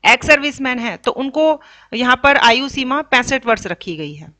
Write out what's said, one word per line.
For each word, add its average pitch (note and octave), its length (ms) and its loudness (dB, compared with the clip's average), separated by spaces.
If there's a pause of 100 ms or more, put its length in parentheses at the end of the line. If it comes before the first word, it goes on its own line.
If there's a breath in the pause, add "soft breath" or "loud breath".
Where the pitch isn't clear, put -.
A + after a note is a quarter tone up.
(140)
एक्स B3+ 140 -2
सर्विसमैन C#4 520 0
हैं, A3 180 -8
तो - 140 -4
उनको D4 500 -2 (320 soft breath)
यहाँ B3 300 0
पर C#4+ 140 4
आयु B3 320 2
सीमा C4+ 320 -4
पैंसठ B3+ 440 -2
वर्ष A3+ 220 0
रखी E3+ 280 -8
गई D3+ 180 -10
है। D#3 260 -20